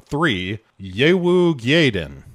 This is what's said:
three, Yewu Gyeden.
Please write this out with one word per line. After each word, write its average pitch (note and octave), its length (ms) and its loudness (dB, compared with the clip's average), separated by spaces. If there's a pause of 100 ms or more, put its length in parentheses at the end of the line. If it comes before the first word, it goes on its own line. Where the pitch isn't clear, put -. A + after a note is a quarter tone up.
three, G#2+ 540 -2 (200)
Yewu E3+ 800 2
Gyeden. A2 760 0